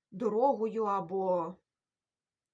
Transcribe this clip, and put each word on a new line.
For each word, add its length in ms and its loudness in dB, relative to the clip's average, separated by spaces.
дорогою, 760 0
або 680 0